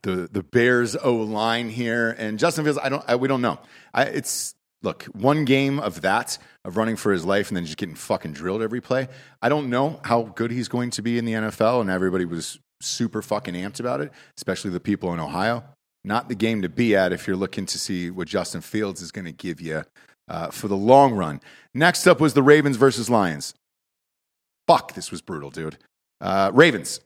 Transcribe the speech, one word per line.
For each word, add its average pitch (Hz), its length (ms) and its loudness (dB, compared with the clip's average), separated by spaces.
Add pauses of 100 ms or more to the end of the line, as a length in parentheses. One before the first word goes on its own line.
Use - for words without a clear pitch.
the, 92 280 -2
the 98 100 -2
Bears 120 540 2
O 127 200 2
line 113 540 -2
here, 117 480 -2
and 107 200 -6
Justin 160 260 0
Fields. 147 180 0
I 135 60 -2
don't. 135 200 -4
I, 120 80 4
we 127 120 0
don't 131 140 0
know. 95 160 0 (340)
I, 127 120 2
it's, - 500 -6 (280)
look, - 300 -6
one 143 320 2
game 139 360 2
of 90 200 -6
that, 98 380 -2 (260)
of 90 120 -8
running 110 200 0
for 101 160 0
his 85 120 0
life 98 240 0
and 101 80 -4
then 87 80 -4
just 78 140 -10
getting 85 160 -8
fucking - 380 -6
drilled 90 300 -6
every 113 180 -6
play. 131 280 -4 (320)
I 120 80 0
don't 143 220 0
know 139 340 0
how 120 180 2
good 113 280 -6
he's 117 180 -4
going 123 220 -4
to 107 120 -8
be 117 160 -2
in 117 60 -2
the 113 100 -2
N 110 100 -2
F 107 160 -6
L, 117 200 4
and 101 100 -2
everybody 92 340 0
was 82 340 -8 (220)
super 107 420 -4
fucking 104 320 -4
amped 92 260 -8
about 127 200 -4
it, 147 120 -8 (260)
especially 95 320 -6
the 87 100 -6
people 92 320 -2
in 85 80 -6
Ohio. 95 420 -4 (420)
Not 107 240 -2
the 127 60 -4
game 110 280 0
to 90 60 -4
be 107 280 2
at 92 160 4
if 87 160 -6
you're 95 80 -2
looking 95 300 -4
to - 120 -8
see 90 320 -6
what 90 160 -8
Justin 90 340 -4
Fields 98 420 -6
is 80 100 -14
gonna 90 200 -12
give 82 280 -10
you, 78 240 -6 (440)
uh, 82 200 -8
for - 180 -10
the 98 100 0
long 123 380 6
run. 80 260 -4 (340)
Next 170 340 4
up 170 120 6
was 151 140 2
the 143 80 6
Ravens 143 340 6
versus 117 320 4
Lions. 92 460 0 (1120)
Fuck, - 260 4
this 92 180 -12
was 87 100 -10
brutal, 73 280 -10
dude. 78 280 -8 (420)
Uh, 95 340 2
Ravens. 127 520 6